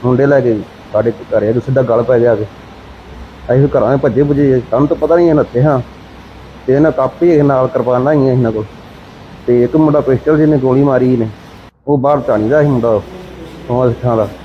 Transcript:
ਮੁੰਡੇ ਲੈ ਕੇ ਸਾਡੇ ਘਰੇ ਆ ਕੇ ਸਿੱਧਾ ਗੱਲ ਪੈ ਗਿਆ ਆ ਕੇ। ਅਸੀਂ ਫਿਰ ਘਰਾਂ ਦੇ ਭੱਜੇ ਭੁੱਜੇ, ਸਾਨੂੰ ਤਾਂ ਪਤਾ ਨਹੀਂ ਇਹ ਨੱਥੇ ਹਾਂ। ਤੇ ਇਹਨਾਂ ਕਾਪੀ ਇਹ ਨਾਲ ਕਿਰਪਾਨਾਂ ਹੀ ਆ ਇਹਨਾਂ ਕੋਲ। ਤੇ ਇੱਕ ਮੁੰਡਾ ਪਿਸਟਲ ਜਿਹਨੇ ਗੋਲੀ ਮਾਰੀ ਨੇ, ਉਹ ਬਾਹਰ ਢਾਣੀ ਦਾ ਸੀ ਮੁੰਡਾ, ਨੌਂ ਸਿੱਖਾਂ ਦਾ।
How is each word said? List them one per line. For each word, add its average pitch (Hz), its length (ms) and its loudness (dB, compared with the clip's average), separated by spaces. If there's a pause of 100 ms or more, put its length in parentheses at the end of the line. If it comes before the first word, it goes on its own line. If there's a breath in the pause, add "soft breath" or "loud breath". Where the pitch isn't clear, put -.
ਮੁੰਡੇ 127 200 2
ਲੈ 143 140 4
ਕੇ 117 220 0 (320)
ਸਾਡੇ 110 180 0
ਘਰੇ 107 380 -4
ਆ - 20 0
ਕੇ 123 80 0
ਸਿੱਧਾ 131 220 -2
ਗੱਲ 117 220 0
ਪੈ 120 160 2
ਗਿਆ 120 120 2
ਆ 110 40 2
ਕੇ। 107 80 -6 (1080)
ਅਸੀਂ 139 160 4
ਫਿਰ 131 120 0
ਘਰਾਂ 110 120 0
ਦੇ 139 40 2
ਭੱਜੇ 135 280 0
ਭੁੱਜੇ, 143 380 2 (100)
ਸਾਨੂੰ 135 160 0
ਤਾਂ 165 100 -2
ਪਤਾ 151 180 0
ਨਹੀਂ 175 140 4
ਇਹ 151 60 2
ਨੱਥੇ 123 280 0
ਹਾਂ। 156 160 2 (880)
ਤੇ 131 60 2
ਇਹਨਾਂ 151 180 2
ਕਾਪੀ 139 380 -2
ਇਹ 151 140 4
ਨਾਲ 131 240 2
ਕਿਰਪਾਨਾਂ 127 460 -2
ਹੀ 135 160 2
ਆ - 20 0
ਇਹਨਾਂ 123 200 0
ਕੋਲ। 110 120 -6 (840)
ਤੇ 123 160 2
ਇੱਕ 123 120 -2
ਮੁੰਡਾ 151 260 2
ਪਿਸਟਲ 135 360 0
ਜਿਹਨੇ 151 200 2
ਗੋਲੀ 131 260 2
ਮਾਰੀ 127 340 2
ਨੇ, 110 120 -2 (580)
ਉਹ 147 100 0
ਬਾਹਰ 139 300 0
ਢਾਣੀ 107 220 0
ਦਾ 147 140 2
ਸੀ 147 60 2
ਮੁੰਡਾ, 117 320 0 (680)
ਨੌਂ 123 160 0
ਸਿੱਖਾਂ 117 300 -2
ਦਾ। 104 100 0 (180)